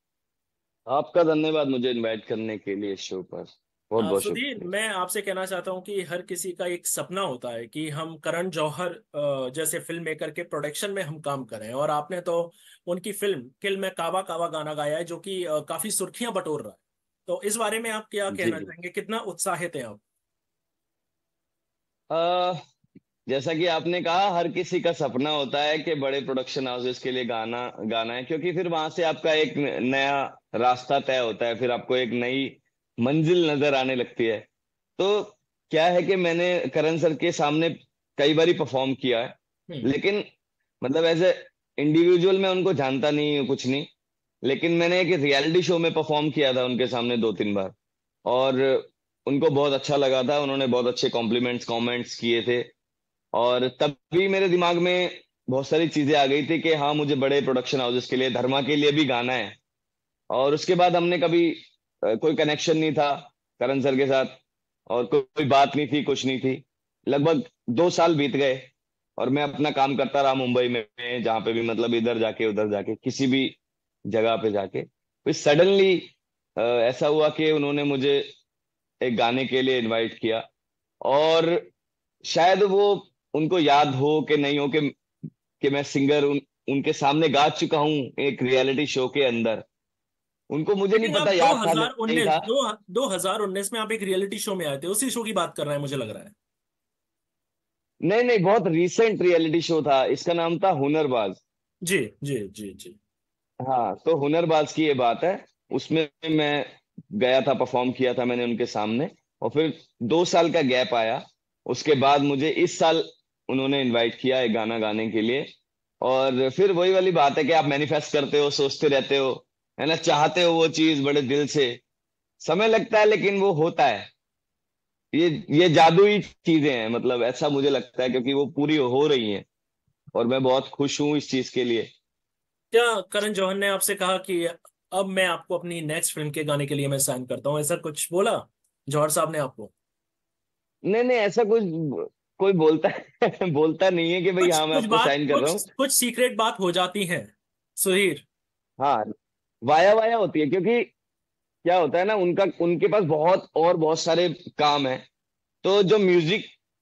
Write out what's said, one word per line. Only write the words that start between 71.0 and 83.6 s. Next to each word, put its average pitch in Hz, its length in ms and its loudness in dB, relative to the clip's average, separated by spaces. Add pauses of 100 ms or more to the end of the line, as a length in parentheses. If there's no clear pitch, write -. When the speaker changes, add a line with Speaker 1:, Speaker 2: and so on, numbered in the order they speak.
Speaker 1:
जहाँ 113 160 0
पे 113 140 -2
भी, 113 80 0
मतलब, 117 320 -2
इधर 117 240 0
जाके, 110 280 -2
उधर 107 260 0
जाके, 104 240 -4
किसी 131 320 -4
भी 131 300 0 (500)
जगह 110 280 2
पे 110 160 -2
जाके। 101 320 -4 (420)
फिर 151 80 0
suddenly, 185 680 4 (580)
अ, 101 40 -2
ऐसा 120 460 0
हुआ 151 220 2
कि 156 220 0
उन्होंने 147 320 0
मुझे 143 500 0 (680)
एक 120 160 -2
गाने 123 280 0
के 127 160 0
लिए 131 180 2
invite 113 400 -2
किया, 113 300 -4 (520)
और 160 680 2 (560)
शायद 185 380 4
वो 202 480 2 (220)
उनको 156 260 2
याद 143 360 4